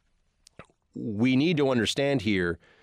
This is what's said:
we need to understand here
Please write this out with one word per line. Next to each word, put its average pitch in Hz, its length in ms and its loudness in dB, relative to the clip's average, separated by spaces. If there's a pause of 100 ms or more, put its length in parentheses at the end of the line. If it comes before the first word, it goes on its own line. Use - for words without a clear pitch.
(920)
we 123 420 -2
need 151 220 2
to 143 120 2
understand 135 520 0
here 92 380 0 (240)